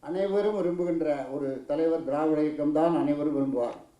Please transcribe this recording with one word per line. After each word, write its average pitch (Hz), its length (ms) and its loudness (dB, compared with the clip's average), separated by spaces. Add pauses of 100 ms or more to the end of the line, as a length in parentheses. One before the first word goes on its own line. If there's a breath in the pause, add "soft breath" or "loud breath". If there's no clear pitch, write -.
அனைவரும் 202 500 0
விரும்புகின்ற 175 480 0 (280)
ஒரு 139 140 -4 (220)
தலைவர் 160 360 0
திராவிட 151 360 0
இயக்கம்தான் 151 600 2
அனைவரும் 147 360 0
விரும்புவார். 123 400 0 (200)